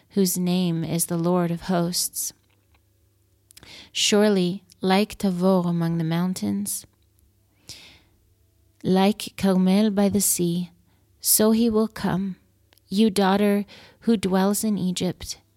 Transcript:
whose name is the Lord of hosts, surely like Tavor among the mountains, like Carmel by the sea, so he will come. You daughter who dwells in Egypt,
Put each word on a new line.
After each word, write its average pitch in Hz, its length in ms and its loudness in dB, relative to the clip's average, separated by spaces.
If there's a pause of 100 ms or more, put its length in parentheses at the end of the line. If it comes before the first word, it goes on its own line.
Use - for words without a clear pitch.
whose 185 300 0
name 180 440 0
is 170 220 -4
the 175 120 -4
Lord 175 340 0
of 170 120 -6
hosts, 175 680 -4 (1600)
surely 196 720 2 (180)
like 196 360 0
Tavor 185 480 2
among 170 320 -2
the 165 60 -2
mountains, 185 800 -4 (2000)
like 190 520 0
Carmel 190 560 2
by 196 180 2
the 196 120 0
sea, 175 500 -2 (480)
so - 320 2
he 226 180 2
will 220 180 2
come. 190 500 -4 (500)
You 214 220 2
daughter 202 560 2 (360)
who 233 140 2
dwells 190 480 0
in 214 140 -2
Egypt, 180 600 -4 (200)